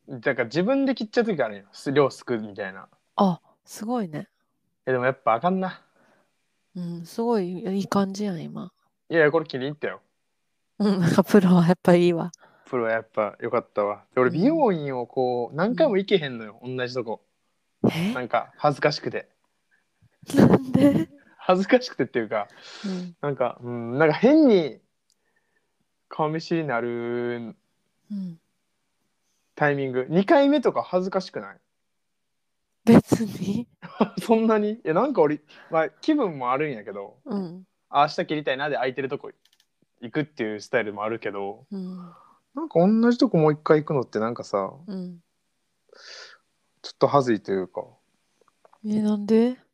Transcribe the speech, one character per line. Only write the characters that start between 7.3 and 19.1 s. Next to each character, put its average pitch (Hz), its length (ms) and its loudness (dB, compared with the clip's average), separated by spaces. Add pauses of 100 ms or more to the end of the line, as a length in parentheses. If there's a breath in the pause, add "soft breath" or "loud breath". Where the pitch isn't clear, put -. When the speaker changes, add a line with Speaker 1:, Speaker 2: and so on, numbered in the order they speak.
Speaker 1:
い 180 240 -6 (120)
い 202 40 0
い 185 80 -6
感 196 240 0
じ 196 100 -8
や 202 120 -4
ん、 156 60 -8
今。 151 320 -14 (360)
Speaker 2:
い 151 60 -4
や 170 60 6
い - 40 6
や、 147 80 6
こ 160 80 2
れ 151 60 -6
気 139 120 -8
に 127 60 -4
入 143 60 -4
っ 151 40 -10
た 117 140 -6
よ。 92 120 -10 (800)
Speaker 1:
う 202 180 2
ん、 190 40 -2
な 165 100 2
ん - 20 2
か 196 120 4
プ 208 160 6
ロ 180 160 6
は 170 100 6
や 180 60 4
っ - 100 2
ぱ 175 140 6
い 175 100 4
い 175 60 4
わ。 170 180 -4 (360 soft breath)
Speaker 2:
プ 131 120 -4
ロ 117 60 0
は 113 80 0
や 113 80 -2
っ - 100 -14
ぱ 104 300 -4
良 120 100 -6
か 120 80 0
っ - 100 -4
た 104 160 -2
わ。 104 200 -6 (100)
で、 127 60 2
俺、 127 100 4
Speaker 1:
う - 20 -2
ん。 - 40 -4
Speaker 2:
美 170 80 2
容 294 260 2
院 147 260 -4
を 120 120 -6
こ 123 440 -2
う、 135 40 -10
何 202 180 0
回 320 140 4
も 202 80 0
行 196 120 -2
け 202 100 4
へ 147 100 -4
ん 123 100 -8
の 113 60 -12
よ、 107 180 -16
Speaker 1:
う 123 60 -12
ん。 127 80 -8
Speaker 2:
同 123 100 -4
じ 123 80 -10
と 127 80 -4
こ。 110 220 -10 (680)
Speaker 1:
え？ 180 220 -4
Speaker 2:
な 254 60 -4
ん 247 80 -6
か - 280 -2
恥 147 200 0
ず - 40 -16
か 151 120 2
し - 80 -8
く 123 100 -6